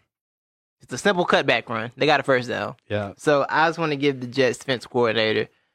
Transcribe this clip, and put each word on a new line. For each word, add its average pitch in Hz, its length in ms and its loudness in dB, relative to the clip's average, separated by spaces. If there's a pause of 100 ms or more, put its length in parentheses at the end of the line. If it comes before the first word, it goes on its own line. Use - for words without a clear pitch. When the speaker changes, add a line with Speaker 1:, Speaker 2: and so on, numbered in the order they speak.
(840)
Speaker 1:
It's - 100 -14
a 123 60 -8
simple 180 280 0
cutback 135 420 2
run. 113 280 -6
They 139 100 0
got 147 140 4
a - 20 -6
first 123 260 0
down. 104 280 -4 (120)
Speaker 2:
Yeah. 104 280 -4
Speaker 1:
So 143 320 2
I 156 200 2
just 165 100 -4
wanna 156 180 -2
give 135 240 0
the 127 60 -8
Jets 123 320 0
defense 123 280 -6
coordinator 110 640 0 (260)